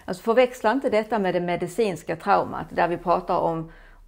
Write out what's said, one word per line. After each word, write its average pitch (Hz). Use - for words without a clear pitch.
alltså 185
förväxla 226
inte 269
detta 214
med 180
det 175
medicinska 175
traumat 170
där 175
vi 175
pratar 180
om, 165